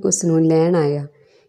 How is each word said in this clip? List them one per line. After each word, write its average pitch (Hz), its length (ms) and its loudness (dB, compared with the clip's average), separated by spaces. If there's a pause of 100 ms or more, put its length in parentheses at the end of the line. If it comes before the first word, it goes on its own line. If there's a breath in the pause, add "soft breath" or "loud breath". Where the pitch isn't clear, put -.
ਉਸ 190 200 -2
ਨੂੰ 165 200 2
ਲੈਣ 160 300 2
ਆਇਆ। 147 320 -2 (420 soft breath)